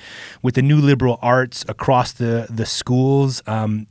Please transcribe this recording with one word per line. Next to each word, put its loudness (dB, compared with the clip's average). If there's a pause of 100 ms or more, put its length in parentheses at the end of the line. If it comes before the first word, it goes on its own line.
(400)
with -2
the 2
new 4
liberal 2
arts 0
across 0
the, -4
the -4
schools, 0
um, -4